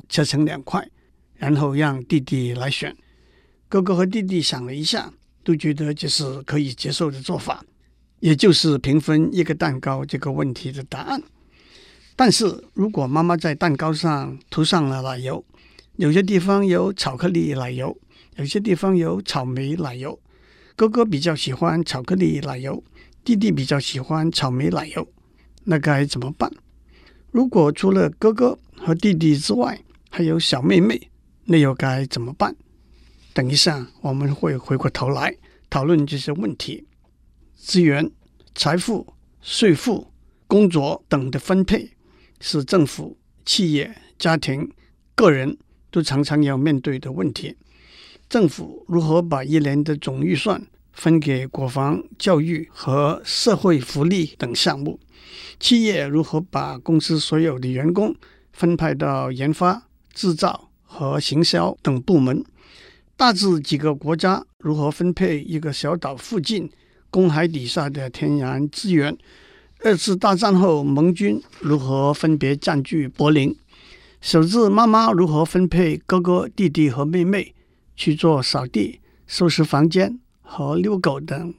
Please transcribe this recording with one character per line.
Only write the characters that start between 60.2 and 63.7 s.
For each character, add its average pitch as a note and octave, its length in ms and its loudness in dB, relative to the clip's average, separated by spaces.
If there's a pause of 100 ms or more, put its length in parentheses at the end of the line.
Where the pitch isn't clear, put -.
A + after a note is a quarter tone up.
造 - 340 -2 (140)
和 C#3+ 340 -6
行 D3 240 0
销 E3+ 400 0
等 C3 200 0
部 E3+ 180 4
门？ C3 240 2 (720)
大 B3+ 160 4
至 F#3 280 2
几 D3 180 -2